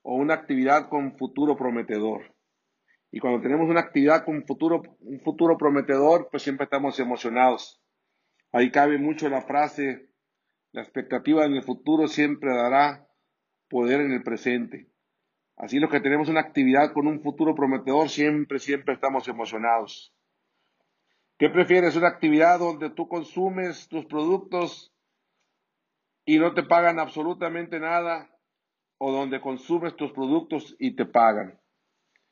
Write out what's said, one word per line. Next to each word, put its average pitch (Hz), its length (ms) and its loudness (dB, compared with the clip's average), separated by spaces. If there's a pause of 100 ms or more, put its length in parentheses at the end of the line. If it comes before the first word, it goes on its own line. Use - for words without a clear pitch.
o 123 140 -8
una 143 180 0
actividad 143 560 2
con 139 300 -6
futuro 139 400 0
prometedor? 110 760 -4 (760)
Y - 100 -12
cuando 120 220 0
tenemos 156 260 0
una 170 120 2
actividad 156 440 2
con 151 220 -6
futuro, 160 340 -2 (200)
un 127 200 -14
futuro 156 380 2
prometedor, 143 720 2
pues 131 120 -8
siempre 139 220 -4
estamos 139 340 -2
emocionados. 123 840 0 (680)
Ahí 123 200 2
cabe 143 260 4
mucho 151 320 -2
la 135 140 -2
frase, 143 680 -4 (600)
"La 117 100 -12
expectativa 131 640 0
en 143 80 2
el 135 100 -2
futuro 151 460 0
siempre 143 480 -2
dará 135 500 2 (600)
poder 123 320 2
en 139 120 0
el 123 100 -4
presente". 117 680 -4 (720)
Así 110 200 -6
los 151 120 0
que 147 100 2
tenemos 147 300 0
una 160 100 2
actividad 143 540 2
con 147 120 -2
un 151 140 -2
futuro 151 340 -2
prometedor, 139 540 0
siempre, 147 500 -2
siempre 139 360 -4
estamos 135 340 -4
emocionados. 113 880 -4 (1200)
¿Qué 151 120 4
prefieres? 175 460 4
¿Una 170 120 4
actividad 165 520 4
donde 156 280 -6
tú 170 200 -10
consumes 180 800 -6
tus 156 180 -8
productos 170 880 -4 (1300)
y 156 140 4
no 165 160 2
te 170 80 0
pagan 170 360 4
absolutamente 165 800 -6
nada? 170 520 -4 (680)
¿O 135 160 -4
donde 135 280 -4
consumes 156 560 -6
tus 143 160 -8
productos 147 680 -4
y 127 160 -4
te 123 100 -2
pagan? 104 540 2 (720)